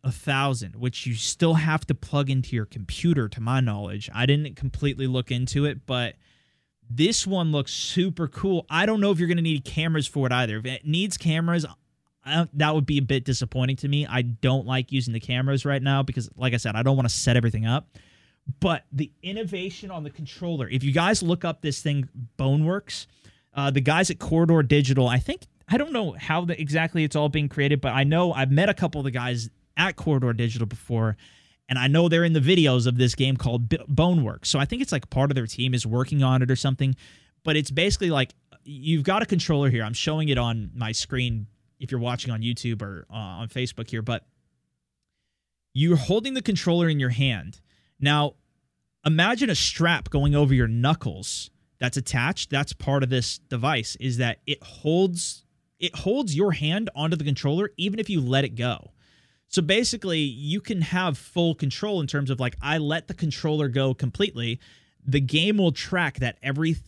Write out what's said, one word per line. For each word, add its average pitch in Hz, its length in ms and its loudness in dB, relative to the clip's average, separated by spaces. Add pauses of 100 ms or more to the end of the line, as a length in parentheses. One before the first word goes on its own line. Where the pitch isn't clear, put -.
A 127 100 -2
thousand, 135 640 -2
which 123 320 -6
you 117 80 -2
still 165 400 2
have 156 320 2
to 135 80 0
plug 143 340 -2
into 131 260 0
your 107 100 -2
computer, 123 600 -2
to 113 140 -8
my 123 180 0
knowledge. 104 540 -4
I 117 140 0
didn't 143 280 0
completely 135 520 -4
look 127 240 -2
into 127 340 0
it, 135 220 -4
but 123 280 -4 (720)
this 147 380 0
one 180 260 0
looks 143 220 -2
super 180 540 -2
cool. 185 420 -2
I 165 160 2
don't 220 160 2
know 202 80 4
if 190 80 2
you're 170 100 0
gonna 170 140 0
need 156 240 0
cameras 160 400 0
for 135 220 -2
it 123 40 0
either. 117 280 0
If 110 60 -10
it 127 200 -8
needs 180 320 -2
cameras, 165 480 0 (580)
I, 156 300 0
that 151 220 2
would 143 100 2
be 147 140 2
a - 20 2
bit 131 240 0
disappointing 127 520 -2
to 143 100 -6
me. 143 180 0
I 127 160 -2
don't 123 460 0
like 127 240 -2
using 123 200 -2
the 113 80 -4
cameras 131 460 -2
right 139 160 0
now 139 220 2
because, 127 340 -4
like 127 160 -2
I 123 40 0
said, 110 180 -2
I 117 80 0
don't 135 120 4
wanna 123 140 2
set - 260 2
everything 113 300 4
up. 127 320 -2 (640)
But 175 320 0
the 143 200 -4 (120)
innovation 196 680 -6
on 170 140 -10
the 147 80 -10
controller, 156 580 -6
if 127 140 0
you 139 80 0
guys 175 320 2
look 170 200 0
up 165 200 -4
this 147 180 -4
thing, 143 260 -2 (300)
Boneworks, 156 680 0 (480)
uh, 139 160 0
the 135 100 4
guys 160 300 4
at - 80 -6
Corridor 165 420 4
Digital, 135 460 4
I 120 100 4
think, 294 300 -2 (200)
I 220 100 2
don't 294 140 0
know 214 200 -2
how 160 340 -2
the, 170 160 -4
exactly 160 420 0
it's 151 120 -2
all 151 120 2
being 147 220 0
created, 139 320 2
but 123 120 -2
I 135 100 2
know 165 300 4
I've 135 180 2
met 170 180 4
a 202 60 0
couple 151 260 -2
of 135 40 -4
the 139 40 -2
guys 120 400 -4 (280)
at 175 200 0
Corridor 131 340 2
Digital 117 360 -2
before, 113 500 -2 (500)
and 131 100 -2
I 127 100 2
know 160 200 6
they're 165 160 4
in 170 80 4
the 160 80 4
videos 135 480 6
of 123 100 2
this 123 160 4
game 131 220 2
called 120 320 -2
B-, 156 120 0 (100)
Boneworks. 156 560 2
So - 140 0
I 139 40 2
think 240 180 -4
it's, - 120 -2
like, 135 160 -4
part 139 220 2
of 135 40 0
their 117 120 -2
team 127 260 -2
is 117 120 0
working 127 380 2
on 127 180 4
it 123 80 2
or 131 60 4
something. 135 400 0 (480)
But 156 140 2
it's 143 140 -2
basically, 175 380 2
like, 135 240 0 (300)
you've 147 400 -2
got 190 180 2
a 226 40 0
controller 156 440 2
here. 117 140 0
I'm 107 100 -4
showing 156 360 -2
it 131 80 2
on 113 380 -2
my 117 180 -4
screen 117 540 -4 (300)
if 131 140 -10
you're 123 80 -2
watching 123 320 -4
on 110 100 -4
YouTube 117 400 -4
or, 98 300 -12
uh, 104 40 -16
on 107 340 -10
Facebook 123 400 -8
here. 113 120 -6
But 113 220 -6 (1500)
you're 160 240 4
holding 214 380 0
the 262 60 -2
controller 175 460 2
in 151 140 0
your 123 80 0
hand. 113 500 -2 (400)
Now, 147 360 0 (680)
imagine 208 440 2
a 170 60 2
strap - 540 0
going 143 260 2
over 143 180 4
your 123 160 4
knuckles 117 800 -2 (300)
that's 123 180 -2
attached. 131 520 -2
That's 139 220 -2
part 139 320 0
of 123 60 -2
this 127 300 -2
device, 123 600 -4
is 123 180 -4
that 120 300 -2
it 127 160 -6
holds, 175 800 -2 (360)
it 170 180 -6
holds 220 360 -2
your 180 200 2
hand 185 420 -2
onto 160 220 -2
the 151 80 -4
controller 147 500 -2
even 196 240 -4
if 214 100 -4
you 175 120 0
let 135 240 2
it 113 100 -8
go. 120 360 -6 (560)
So - 140 0
basically, 190 580 0
you 147 400 -4
can - 220 -4
have 175 360 0
full 170 380 0
control 185 460 -2
in 139 60 -2
terms 143 220 -2
of, 131 100 -2
like, 123 220 -4
I 151 180 -2
let 151 280 -4
the 190 60 -10
controller 151 560 -2
go 131 240 2
completely. 120 680 -4 (460)
The 139 160 2
game 160 360 2
will 180 140 4
track - 460 -2
that 120 240 -4
every 147 360 -2 (100)